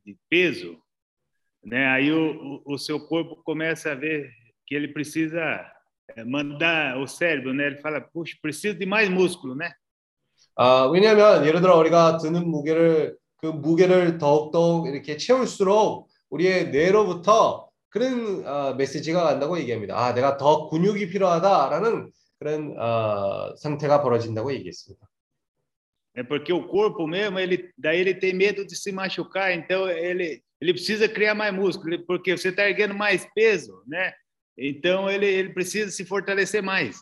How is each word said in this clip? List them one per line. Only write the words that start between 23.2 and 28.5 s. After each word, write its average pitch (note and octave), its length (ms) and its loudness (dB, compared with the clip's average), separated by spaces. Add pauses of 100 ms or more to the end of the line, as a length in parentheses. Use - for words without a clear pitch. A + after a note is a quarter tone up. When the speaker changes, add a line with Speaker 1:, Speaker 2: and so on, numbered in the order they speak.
Speaker 2:
상태가 C#3+ 460 0
벌어진다고 A#2 520 -2
얘기했습니다. F#2 540 -14 (1080)
Speaker 1:
É B2 80 -10
porque C#3+ 280 -4
o E3+ 160 -2
corpo F3 380 0
mesmo, F#3+ 320 -4
ele, F3+ 400 -2
daí D#3+ 220 0
ele F#3 160 2
tem F#3 180 -2
medo G3 320 0